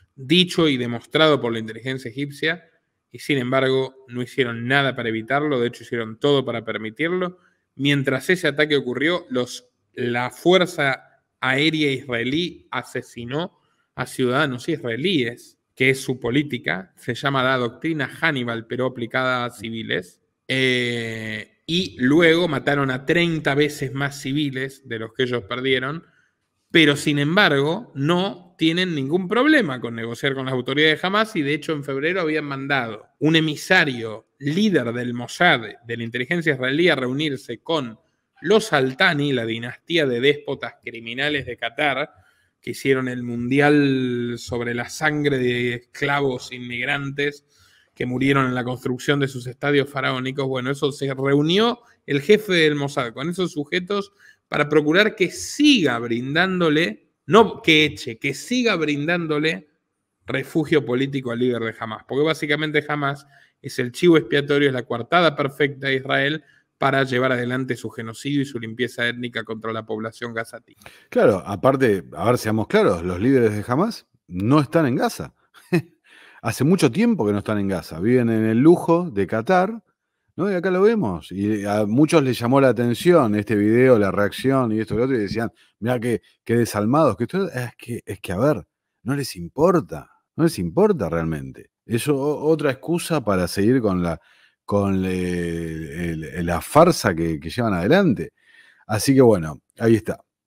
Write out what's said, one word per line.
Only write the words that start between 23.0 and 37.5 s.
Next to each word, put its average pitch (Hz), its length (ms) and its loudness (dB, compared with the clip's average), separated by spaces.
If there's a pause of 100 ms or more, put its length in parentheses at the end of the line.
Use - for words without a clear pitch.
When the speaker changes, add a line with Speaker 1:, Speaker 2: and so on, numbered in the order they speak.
Speaker 1:
treinta 160 480 0
veces 143 380 0
más 139 280 -6
civiles 135 640 -6
de 117 120 -8
los 113 160 -12
que - 80 0
ellos 120 220 -2
perdieron, 131 600 -2 (680)
pero 147 260 6
sin 143 220 0
embargo 160 760 2
no 175 640 -2
tienen 170 360 0
ningún 156 340 -2
problema 226 520 2
con 117 140 -6
negociar 117 400 -4
con 135 120 -6
las 131 80 -2
autoridades 143 460 2
de 180 60 -2
Hamas, 214 300 0
y 160 60 0
de 143 120 -2
hecho 156 180 -4
en 147 120 -6
febrero 143 360 -2
habían 156 240 -2
mandado 135 640 -4 (140)
un 160 160 4
emisario 143 920 0 (100)
líder 147 540 2
del 120 220 -4
Mossad, 127 460 0 (240)
de 117 120 -8
la 117 60 -6
inteligencia 131 520 -2
israelí, 131 340 2
a 147 80 4
reunirse 131 640 -4